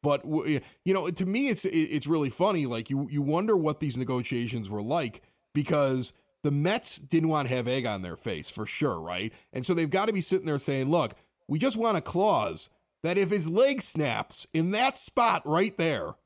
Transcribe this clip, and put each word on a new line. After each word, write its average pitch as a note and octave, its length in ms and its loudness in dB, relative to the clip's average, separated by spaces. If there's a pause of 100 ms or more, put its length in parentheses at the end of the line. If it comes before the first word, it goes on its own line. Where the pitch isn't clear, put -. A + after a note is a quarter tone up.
But, C#3+ 220 0
w-, D#3 360 0 (240)
you F#3+ 100 2
know, F3+ 160 0
to F3+ 160 -2
me, A#3 220 0
it's, A3 160 -2
it, F#3+ 140 0
it's D3+ 300 0
really D3+ 220 2
funny. F3 360 0
Like, A#2 240 -4
you, C#3 200 -2
you C#3+ 120 0
wonder F3 340 2
what D#3 240 0
these C#3 160 -2
negotiations A#2+ 760 -4
were G#2 120 -4
like, B2+ 400 -2 (320)
because C#3 580 0 (320)
the D3 80 0
Mets E3+ 460 0
didn't D#3+ 320 2
want D3 180 0
to B2+ 80 0
have B2 140 0
egg B2+ 160 0
on G#2 160 -2
their F2 160 -8
face, - 320 -6
for G#2+ 160 -8
sure, G2+ 340 -2
right? F2+ 320 -6 (220)
And B2+ 120 -4
so F3+ 80 0
they've E3 160 0
gotta G3 220 0
be G3+ 80 0
sitting F#3 260 0
there D3 140 0
saying, C3+ 300 -2
"Look, D#3+ 260 2 (320)
we D#3 120 -2
just A3+ 180 0
want A3 200 2
a D#3 40 0
clause C#3 680 0 (320)
that F3 160 0
if F#3+ 140 2
his F3 180 0
leg B3+ 320 4
snaps - 720 -4
in E3 180 2
that B3 260 0
spot A3+ 480 2
right F#3+ 320 0
there C#3 380 0 (100)